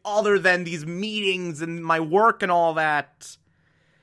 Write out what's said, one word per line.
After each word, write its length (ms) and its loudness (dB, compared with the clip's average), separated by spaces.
other 340 2
than 260 2
these 200 -8
meetings 760 -4
and 220 -8
my 160 0
work 420 2
and 100 0
all 220 2
that. 600 -4